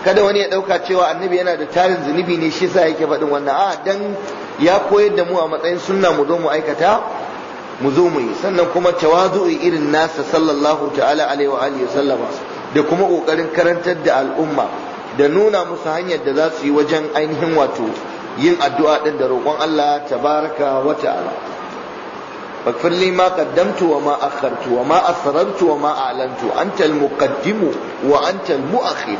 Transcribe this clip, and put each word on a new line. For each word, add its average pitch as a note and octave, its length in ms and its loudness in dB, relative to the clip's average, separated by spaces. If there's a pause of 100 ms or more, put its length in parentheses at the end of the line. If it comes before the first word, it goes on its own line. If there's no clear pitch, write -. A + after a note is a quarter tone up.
Kada G3 200 4
wani G3+ 200 4
ya F#3+ 60 -2
ɗauka F#3+ 340 0
cewa F3+ 240 2
annabi F3+ 320 0
yana F3+ 180 0
da D3+ 80 -4
tarin F3 380 2
zunubi E3+ 340 0
ne D#3+ 140 0
shi F#3 160 -2
yasa F3+ 220 4
yake D#3 180 0
faɗin D3 220 0
wannan. C#3+ 260 0
A F3+ 280 0
dan G3+ 320 -2 (440)
ya F3 260 6
koyar G3+ 300 4
da F3 100 2
mu F3+ 160 -2
a D#3+ 60 0
matsayin E3 320 -2
sunna F#3+ 340 2
mu D3 120 2
zo E3 120 0
mu E3 120 0
aikata, D#3 520 2 (800)
mu C3+ 100 2
zo F3 180 4
mu D3+ 120 0
yi. A2 200 -2
Sannan F3 300 0
kuma F3 220 2
tawazu'i E3+ 720 2
irin D#3 260 2
nasa D#3 320 0
sallallahu D3 720 0
ta'ala C#3+ 340 2
alaihi C#3+ 200 0
wa C3 120 -2
alihi C3 280 -2
sallama C#3 400 0 (440)
da D3 100 4
kuma E3+ 220 2
ƙoƙarin D#3+ 460 0
karantar F3 500 2
da C3+ 200 2
al'umma C#3 440 -2 (520)
da C#3+ 100 6
nuna F#3+ 380 4
musu E3+ 240 -6
hanyar E3 340 -2
da C#3 100 0
za D#3 220 2
su C#3 100 -6
yi C#3+ 60 2
wajen D3+ 420 2
ainihin D#3 400 0
wato C3+ 300 2 (540)
yin D#3+ 200 4
addu'a D3 460 2
din D3+ 140 -2
da C3+ 100 0
roƙon B2 320 0
Allah D3 480 0
tabaraka D3 760 0
wa D3 80 2
ta'ala. - 400 -2 (1300)
فاغفر A#2+ 320 -2
لي F#3 160 0
ما F3+ 240 2
قدمت F3 480 0
وما C#3+ 400 0
أخرت C3 480 -4
وما C3+ 300 2 (100)
أسررت E3+ 560 0
وما D3 320 2
أعلنت C3 440 -4 (200)
أنت F#3 200 -4
المقدم D3+ 800 0 (440)
وأنت D3 480 2
المؤخر. D3 680 -2